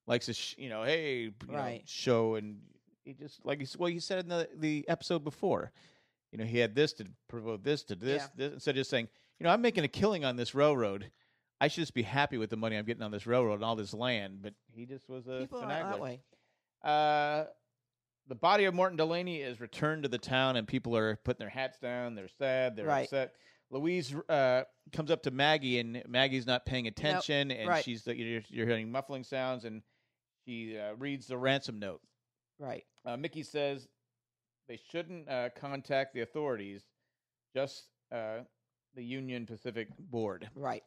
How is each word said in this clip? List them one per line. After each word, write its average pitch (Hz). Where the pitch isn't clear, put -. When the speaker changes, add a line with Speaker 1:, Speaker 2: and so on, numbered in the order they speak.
Speaker 1:
likes 120
to, 117
sh-, -
you 131
know, 110
hey, 143
you 110
know, -
Speaker 2:
Right. 120
Speaker 1:
show, 113
and 107
he 139
just, 139
like 143
he 143
s-, -
well, 175
he 170
said 185
in 175
the, 170
the 151
episode 165
before, 147
you 110
know, 110
he 113
had 113
this 147
to 104
promote 110
this 143
to 101
this, 131
Speaker 2:
Yeah. 135
Speaker 1:
this, 143
instead 135
of 131
just 131
saying, 117
you -
know, 170
"I'm 226
making 220
a 139
killing 196
on 123
this 120
railroad. 117
I 147
should 170
just 156
be 120
happy 135
with 110
the 117
money 110
I'm 107
getting 113
on 107
this 104
railroad 117
and 104
all 113
this 104
land." 107
But 104
he 117
just 135
was 127
a 127
Speaker 2:
People 262
are 226
that 160
Speaker 1:
finagler. 202
Speaker 2:
way. 131
Speaker 1:
Uh, 151
the 131
body 196
of 190
Morton 180
Delaney 165
is 123
returned 151
to 135
the 120
town, 131
and 110
people 117
are 110
putting -
their 107
hats 131
down. 123
They're 95
sad. 131
They're 208
Speaker 2:
Right. 139
Speaker 1:
upset. 135
Louise, 143
uh, 131
comes 156
up 156
to 151
Maggie, 135
and 117
Maggie's 131
not 127
paying 127
Speaker 2:
Nope. 110
Speaker 1:
attention, 143
and 113
Speaker 2:
Right. 160
Speaker 1:
she's 117
the, 120
you're, 117
you're 113
hearing 113
muffling 135
sounds, 127
and 110
she, 113
uh, 104
reads 135
the 127
ransom 131
note. 95
Speaker 2:
Right. 135
Speaker 1:
Uh, 120
Mickey 151
says 139
they 117
shouldn't, 165
uh, 123
contact 139
the 123
authorities, 110
just, 135
uh, 113
the 127
Union 127
Pacific 113
Board. 110
Speaker 2:
Right. 131